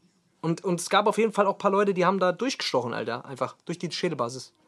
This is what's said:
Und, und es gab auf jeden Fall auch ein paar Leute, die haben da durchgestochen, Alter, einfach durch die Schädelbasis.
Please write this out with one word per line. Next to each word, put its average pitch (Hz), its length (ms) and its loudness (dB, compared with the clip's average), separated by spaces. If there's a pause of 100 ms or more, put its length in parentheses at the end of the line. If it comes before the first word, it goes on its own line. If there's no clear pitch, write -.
(400)
Und, 165 240 -2
und 175 160 -2
es - 80 -8
gab 202 200 4
auf 202 100 2
jeden 220 140 4
Fall 202 140 4
auch 196 80 2
ein - 40 -12
paar 202 140 2
Leute, 196 220 2
die 175 120 2
haben 190 140 2
da 180 100 4
durchgestochen, 139 640 -2
Alter, 113 300 -6
einfach 127 400 -6
durch 165 160 -8
die 170 100 -6
Schädelbasis. 127 640 -4 (160)